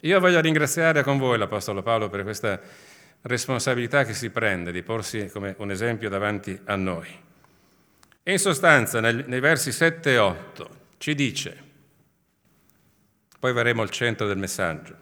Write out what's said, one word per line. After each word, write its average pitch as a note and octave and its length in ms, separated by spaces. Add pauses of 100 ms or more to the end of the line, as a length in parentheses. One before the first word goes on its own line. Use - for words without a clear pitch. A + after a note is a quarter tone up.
Io F3+ 200
voglio F3+ 200
ringraziare D#3 600
con C#3 140
voi B2+ 220
l'Apostolo G2+ 440
Paolo A2 260
per G2+ 140
questa G2+ 380 (600)
responsabilità B2 800
che A2+ 100
si A2+ 160
prende F#2 420
di F2+ 100
porsi G#2+ 500
come G2 260
un G#2 120
esempio G#2+ 380
davanti G2 560
a G2+ 120
noi. F#2 320 (1120)
E F3+ 100
in G3 60
sostanza, D#3 600
nel, A#2 260
nei B2+ 140
versi C#3 320
sette E3 400
e B2 60
otto F2+ 520 (280)
ci D3+ 160
dice, C3+ 420 (1800)
poi B2+ 140
verremo A#2+ 300
al G2+ 80
centro A#2 360
del G2 120
messaggio F2+ 640